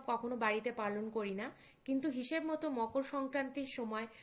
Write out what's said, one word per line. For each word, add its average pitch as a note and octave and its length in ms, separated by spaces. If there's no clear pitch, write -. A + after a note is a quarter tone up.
কখনো A#3+ 300
বাড়িতে A3 340
পালন G#3+ 380
করি G#3 240
না। A3 180
কিন্তু C4+ 240
হিসেব B3+ 340
মতো D#4 260
মকর B3 340
সংক্রান্তির C4+ 600
সময় A3+ 420